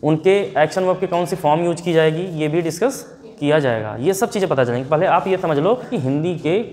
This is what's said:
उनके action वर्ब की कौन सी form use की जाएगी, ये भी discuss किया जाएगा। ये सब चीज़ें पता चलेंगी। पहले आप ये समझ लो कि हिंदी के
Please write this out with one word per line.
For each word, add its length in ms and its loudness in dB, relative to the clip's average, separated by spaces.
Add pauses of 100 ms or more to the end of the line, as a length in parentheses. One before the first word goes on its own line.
उनके 600 2
action 220 0
वर्ब 160 0
की 60 -2
कौन 200 -2
सी 100 -4
form 280 2
use 180 -2
की 100 -2
जाएगी, 300 2
ये 260 -4
भी 140 0
discuss 560 -4 (220)
किया 180 2
जाएगा। 380 -2
ये 180 0
सब 160 -2
चीज़ें 200 -2
पता 140 2
चलेंगी। 240 -2
पहले 180 2
आप 200 2
ये 100 0
समझ 220 0
लो 160 2
कि 240 -6
हिंदी 400 -2
के 200 0 (140)